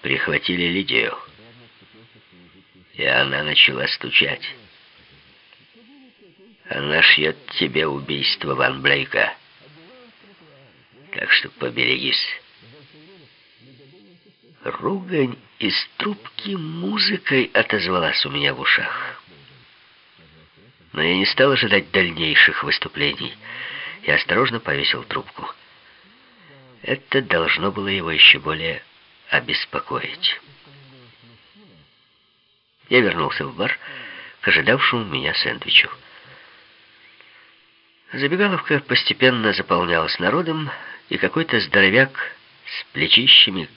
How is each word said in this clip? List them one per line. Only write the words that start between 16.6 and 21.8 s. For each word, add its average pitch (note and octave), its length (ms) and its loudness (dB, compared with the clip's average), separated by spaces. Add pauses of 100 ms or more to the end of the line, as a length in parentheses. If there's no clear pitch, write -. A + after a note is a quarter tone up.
отозвалась F2+ 720 0
у - 40 -6
меня C#3+ 240 -2
в B2+ 60 -10
ушах. - 600 -2 (1700)
Но D#2 100 -4
я E2+ 140 2
не F#2+ 100 2
стал C#3 260 4
ожидать G2+ 380 2